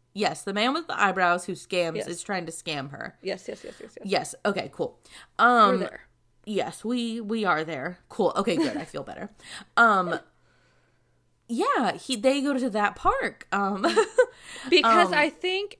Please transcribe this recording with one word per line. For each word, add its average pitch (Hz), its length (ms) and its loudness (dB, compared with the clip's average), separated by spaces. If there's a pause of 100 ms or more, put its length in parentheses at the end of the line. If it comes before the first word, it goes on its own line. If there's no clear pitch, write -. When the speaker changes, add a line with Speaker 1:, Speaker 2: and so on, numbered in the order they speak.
(120)
Speaker 1:
Yes, 175 300 -4
the 196 120 -6
man 233 200 0
with 330 140 -6
the - 120 -6
eyebrows 180 440 2
who 196 80 -8
scams 170 440 -4
Speaker 2:
Yes. - 120 -6
Speaker 1:
is 170 140 -10
trying 180 240 -6
to 165 60 -10
scam 143 380 -8
her. - 320 -14
Speaker 2:
Yes, - 260 -8
yes, - 160 -12
yes, - 160 -16
yes, - 180 -18
yes. - 80 -14
Speaker 1:
Yes. 185 280 -2 (100)
Okay, 196 280 -2
cool. - 260 -6 (400)
Um, 226 340 6
Speaker 2:
We're 190 60 2
there. - 220 -6 (460)
Speaker 1:
yes, 190 380 -4
we, 233 360 -4
we 214 240 -4
are 160 200 2
there. 156 340 -8 (100)
Cool. - 280 2
Okay, 202 200 0
good. 262 200 0
I 180 80 -8
feel 147 200 -10
better. - 260 -12 (240)
Speaker 2:
<laughs> - 220 -14
Speaker 1:
Um, 185 420 4 (1300)
yeah, 277 440 0
he, 254 240 -6
they 269 240 2
go 277 180 0
to 240 120 -2
that 208 260 0
park. 392 560 0
Um, 202 300 -2
<laughs> - 840 0
Speaker 2:
Because 240 400 6
Speaker 1:
um, 330 60 -2
Speaker 2:
I 302 160 4
think 381 500 -6